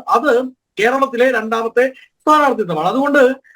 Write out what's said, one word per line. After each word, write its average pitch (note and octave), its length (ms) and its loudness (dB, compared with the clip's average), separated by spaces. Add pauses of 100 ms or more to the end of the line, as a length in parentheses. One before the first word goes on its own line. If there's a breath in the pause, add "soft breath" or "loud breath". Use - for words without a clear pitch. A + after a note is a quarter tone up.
അത് B3+ 360 2 (360)
കേരളത്തിലെ B3+ 520 0
രണ്ടാമത്തെ A3+ 600 -2 (180 loud breath)
സ്ഥാനാർത്ഥിത്വമാണ്. A3 800 0
അതുകൊണ്ട്, C4+ 440 2 (240 loud breath)